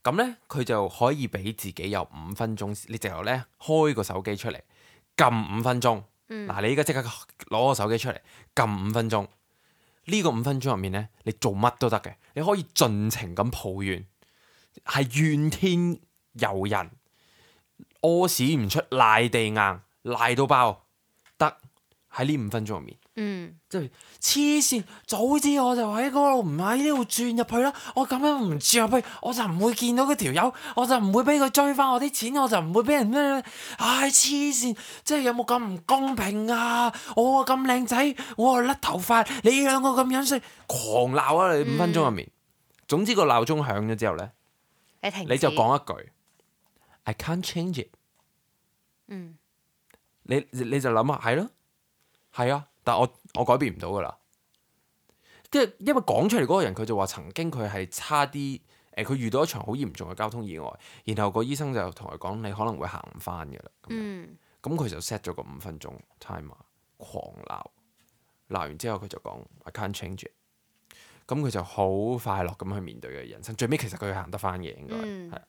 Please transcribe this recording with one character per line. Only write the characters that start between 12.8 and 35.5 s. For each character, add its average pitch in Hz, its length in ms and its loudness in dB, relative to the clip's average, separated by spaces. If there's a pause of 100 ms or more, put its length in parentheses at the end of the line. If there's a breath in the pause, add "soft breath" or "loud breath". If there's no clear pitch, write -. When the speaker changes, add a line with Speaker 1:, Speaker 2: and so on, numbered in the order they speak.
Speaker 1:
情 87 240 -8
咁 110 160 0
抱 98 320 -6
怨， 95 200 -2 (840 soft breath)
係 139 360 0
怨 151 300 4
天 175 480 2 (340)
尤 101 320 -2
人， 95 240 -2 (1120 soft breath)
屙 175 260 6
屎 147 280 2
唔 110 120 2
出， - 220 0
賴 117 400 6
地 113 200 0
硬， 98 320 0 (200)
賴 120 320 0
到 131 140 2
爆， 123 400 2 (500)
得， 151 200 0 (540)
喺 131 140 -2
呢 147 140 0
五 104 100 -4
分 110 160 -2
鐘 104 80 -8
入 85 60 -6
面。 62 180 -16 (200)
Speaker 2:
嗯。 180 380 -8 (140)
Speaker 1:
即 190 80 -6
係 139 120 -4 (300 loud breath)
黐 - 180 0 (240)
線， 240 220 0 (220 loud breath)
早 254 340 2
知 285 220 2
我 247 120 4
就 233 200 0
喺 240 140 0
嗰 269 40 -2
度， 277 300 4
唔 151 160 -2
喺 202 180 0
呢 285 140 2
度 262 160 2
轉 233 320 -2
入 240 60 2
去 233 160 -2
啦， 277 140 2 (220 loud breath)
我 262 100 2
咁 254 120 -2
樣 285 200 2
唔 175 220 0
轉 226 260 4
入 240 140 4
去， - 80 -4 (140 loud breath)
我 247 120 -4
就 240 120 -2
唔 170 140 -2
會 226 140 4
見 240 220 0
到 269 80 4
嗰 277 120 2
條 147 180 -2
友， 214 200 2 (220 loud breath)
我 247 100 2
就 254 120 4
唔 196 160 2
會 254 100 6
俾 294 160 4
佢 269 100 4
追 285 240 4
返 269 160 4
我 247 120 4
啲 285 100 0
錢， 240 240 -4
我 269 140 4
就 208 100 4
唔 165 140 -2
會 226 100 4
俾 269 120 2
人 240 120 4
咩， 262 120 2 (580 loud breath)
唉， 262 320 2
黐 285 440 2
線， 240 240 -2 (280 loud breath)
即 302 100 2
係 285 60 2
有 247 100 2
冇 240 140 -2
咁 247 180 2